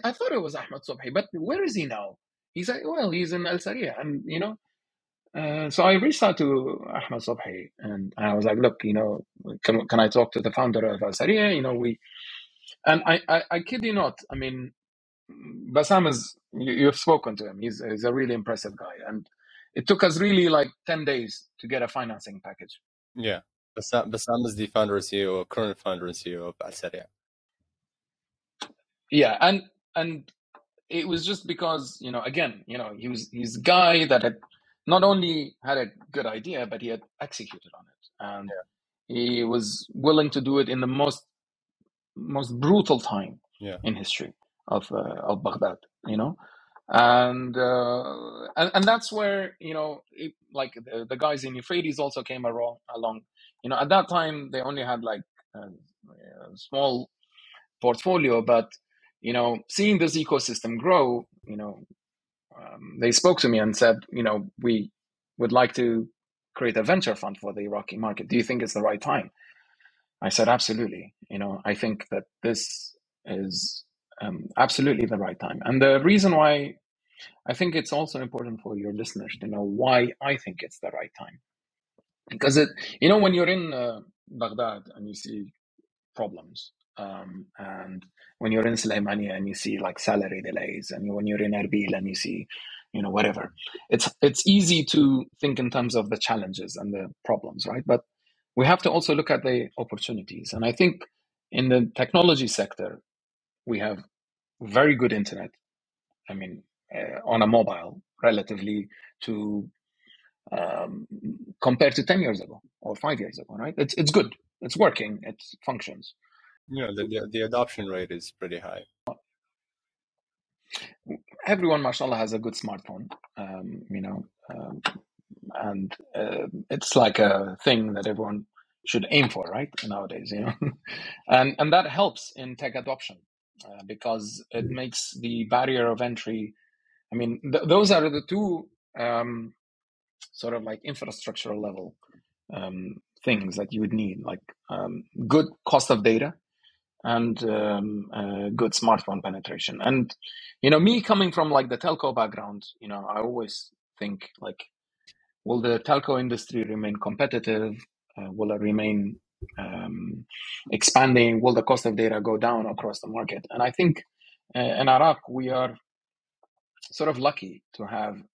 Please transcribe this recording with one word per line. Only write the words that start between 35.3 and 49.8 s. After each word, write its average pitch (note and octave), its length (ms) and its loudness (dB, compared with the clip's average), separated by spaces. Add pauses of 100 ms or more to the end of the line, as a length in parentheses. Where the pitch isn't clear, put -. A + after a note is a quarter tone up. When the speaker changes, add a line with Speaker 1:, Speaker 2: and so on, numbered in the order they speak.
Speaker 1:
had C3+ 140 0
a B2 80 0 (260)
good C#3 140 -2
idea, A2+ 400 -6
but A2 160 -10
he A#2+ 60 -8
had A2+ 140 -6 (180)
executed - 580 -14
on - 80 -20
it. - 220 -20 (120)
And G2+ 300 -10
Speaker 2:
Yeah. - 640 -14
Speaker 1:
he A#2+ 280 0
was A2+ 500 -2
willing D3+ 360 4
to C#3 120 -2
do C3+ 180 2
it B2 80 2
in B2+ 120 -2
the B2+ 80 0
most, C#3 360 0 (920)
most C#3 440 -6
brutal D3+ 400 6
time G2 400 -6 (200)
Speaker 2:
Yeah. G2 240 -10
Speaker 1:
in A2 120 -2
history - 380 -8 (340)
of, - 240 -2
uh, - 40 -2
of - 480 -4
Baghdad, - 340 -2 (280)
you A2 100 -2
know? B2 200 -2 (520)
And, B2 680 4
uh, B2 1000 -2
and, E3+ 180 2
and G3 100 4
that's A3+ 280 2
where, G3+ 480 -2
you D#3+ 140 -10
know, D3+ 280 -6 (100)